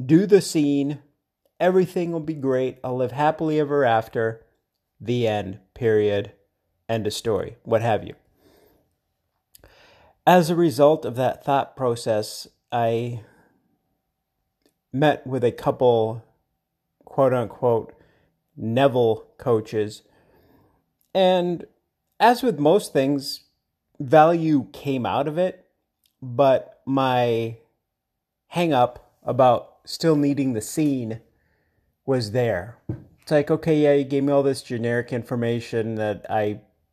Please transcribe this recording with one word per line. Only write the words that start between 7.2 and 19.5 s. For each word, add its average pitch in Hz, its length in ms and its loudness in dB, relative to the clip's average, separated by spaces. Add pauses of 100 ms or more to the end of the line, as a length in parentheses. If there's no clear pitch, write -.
what 110 180 0
have 107 240 -2
you. 85 100 -16 (2000)
As 170 240 6
a 175 60 -2
result 156 500 4
of 117 120 -8
that 127 260 -2
thought 139 320 -2
process, 117 720 -4 (240)
I 117 500 -2 (1700)
met 143 340 0
with 135 160 -4
a 117 80 2
couple, 117 720 0 (800)
quote 135 300 0
unquote, 117 600 -2 (600)
Neville 120 720 0 (100)
coaches. 107 680 -4 (1080)